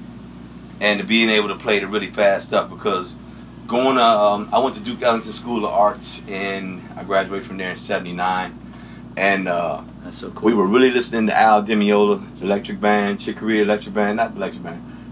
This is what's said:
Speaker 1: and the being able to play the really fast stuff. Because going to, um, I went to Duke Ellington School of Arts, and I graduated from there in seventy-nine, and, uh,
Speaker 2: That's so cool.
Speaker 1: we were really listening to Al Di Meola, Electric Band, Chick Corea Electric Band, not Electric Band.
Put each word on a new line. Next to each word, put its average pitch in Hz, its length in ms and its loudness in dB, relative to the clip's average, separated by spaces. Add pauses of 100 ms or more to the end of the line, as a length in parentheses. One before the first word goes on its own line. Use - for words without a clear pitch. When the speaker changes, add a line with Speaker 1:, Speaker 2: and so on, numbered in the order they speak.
(800)
Speaker 1:
and 104 200 2
the 95 40 -4
being 110 260 4
able 104 180 4
to 98 80 -4
play 107 220 2
the 98 80 -2
really 98 220 -4
fast 98 400 2
stuff. 95 220 0
Because 92 440 -4 (520)
going 127 300 2
to, 123 80 6
um, 104 480 4
I 104 60 4
went 123 180 2
to 104 60 -12
Duke 117 200 -6
Ellington 113 300 0
School 117 320 -4
of 101 80 -2
Arts, 101 560 0
and 95 540 -6 (140)
I 92 80 -12
graduated 98 420 0
from 92 100 -10
there 92 140 -6
in 85 60 -8
seventy-nine, 92 800 -4 (580)
and, 95 320 2
uh, 85 320 -2 (220)
Speaker 2:
That's - 160 -14
so 92 120 -10
cool. - 120 -10
Speaker 1:
we 113 120 6
were 101 120 4
really 123 240 6
listening 113 380 0
to 101 100 2
Al 107 240 6
Di 107 120 -2
Meola, 104 460 4 (220)
Electric 101 380 -2
Band, 101 400 2
Chick 107 160 -6
Corea 107 260 2
Electric 104 320 0
Band, 104 220 0
not 117 200 -2
Electric 90 280 -8
Band. 85 180 -12 (300)